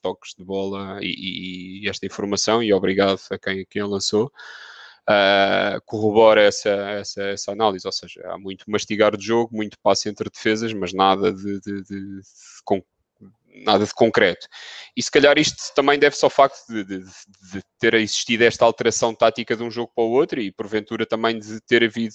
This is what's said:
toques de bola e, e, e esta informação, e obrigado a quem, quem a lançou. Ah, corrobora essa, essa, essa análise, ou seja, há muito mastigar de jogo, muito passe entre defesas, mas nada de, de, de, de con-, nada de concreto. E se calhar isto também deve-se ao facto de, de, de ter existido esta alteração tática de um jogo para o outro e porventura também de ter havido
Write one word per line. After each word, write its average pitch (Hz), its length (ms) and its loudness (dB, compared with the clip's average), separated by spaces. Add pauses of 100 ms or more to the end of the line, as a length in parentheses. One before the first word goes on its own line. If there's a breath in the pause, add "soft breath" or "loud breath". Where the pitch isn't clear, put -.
toques - 340 -10
de 92 80 -20
bola 98 560 -8
e, - 60 -6
e, 92 800 -10
e 101 40 -4
esta 95 180 -8
informação, 101 540 -2
e 110 120 0
obrigado 95 480 0 (100)
a 95 80 -8
quem, 95 320 -8
quem 104 120 -6
a 101 40 -4
lançou. 104 460 -2 (800 loud breath)
Ah, 98 760 2
corrobora 110 560 6
essa, 104 260 2
essa, 101 540 -4
essa 98 280 -6
análise, 101 340 -2
ou 95 80 -6
seja, 87 340 -14
há 90 120 -10
muito 95 320 -14
mastigar 104 460 0
de 98 100 -10
jogo, 117 300 -2
muito 107 260 -6
passe 104 260 2
entre 104 220 -8
defesas, 110 420 -2
mas 95 200 -6
nada 98 400 2
de, 98 280 -8
de, 101 220 -10
de, - 0 -
de 98 380 -14 (440)
con-, 95 180 -2 (840)
nada 104 200 4
de - 80 -4
concreto. 107 540 2 (500 loud breath)
E 120 60 -4
se - 80 -6
calhar 147 260 6
isto 151 200 0 (180)
também 143 240 2
deve-se 143 260 2
ao 135 60 4
facto - 380 2
de, 110 160 -6
de, 95 160 -8
de 95 640 -16 (180)
ter 113 140 4
existido 110 500 0
esta 117 200 4
alteração 113 480 0
tática 113 440 0
de 117 80 -8
um 117 60 -6
jogo 117 260 -8
para 117 80 2
o 113 60 0
outro 127 300 0
e 98 120 -6
porventura 107 520 -6
também 113 360 -2
de 107 220 -12
ter 117 200 4
havido 113 320 -2